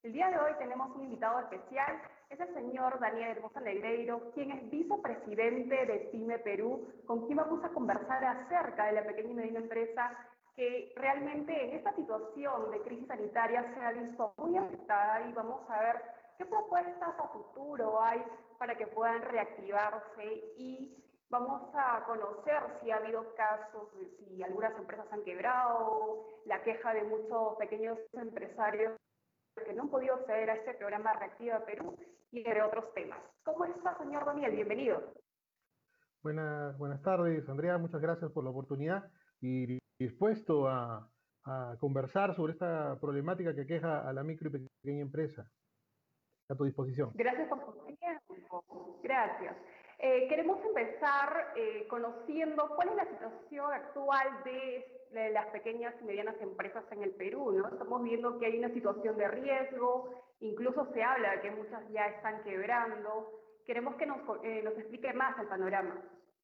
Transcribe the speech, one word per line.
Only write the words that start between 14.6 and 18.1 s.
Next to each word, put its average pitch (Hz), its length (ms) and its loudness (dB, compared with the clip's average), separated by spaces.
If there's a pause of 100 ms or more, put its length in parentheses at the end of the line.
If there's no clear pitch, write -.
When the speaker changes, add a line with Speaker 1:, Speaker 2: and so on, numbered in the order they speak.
Speaker 1:
y 233 40 -8
vamos 233 360 -4
a 220 100 0
ver 226 160 4 (440)
qué 370 80 -4
propuestas 349 720 2
a 302 80 0
futuro 220 720 -2
hay 233 180 4 (380)